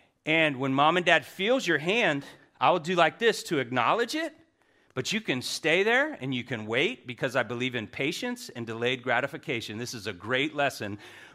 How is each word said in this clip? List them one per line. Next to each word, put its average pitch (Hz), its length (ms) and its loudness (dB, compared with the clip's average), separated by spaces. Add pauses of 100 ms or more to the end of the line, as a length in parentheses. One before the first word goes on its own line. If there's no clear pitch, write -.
(260)
And 156 320 4
when 135 160 0
mom 156 240 6
and 170 80 0
dad 160 180 6
feels 226 420 0
your 160 120 2
hand, 170 480 0 (340)
I 131 100 6
will 180 80 2
do 170 160 -4
like 160 240 4
this 226 260 2
to 156 140 0
acknowledge 131 560 0
it, 311 200 -4 (600)
but 131 180 -4
you 214 80 -2
can 131 220 -2
stay 165 400 0
there 262 380 0
and 131 140 -4
you 120 80 -4
can 113 240 -8
wait 147 400 -2
because 127 300 -6
I 123 60 2
believe 123 320 -4
in 110 120 -4
patience 240 640 -6
and 120 180 -10
delayed 117 360 -2
gratification. 123 760 -2
This 120 160 -8
is 107 140 -12
a 107 60 -4
great 127 420 -2
lesson. 120 440 -4 (360)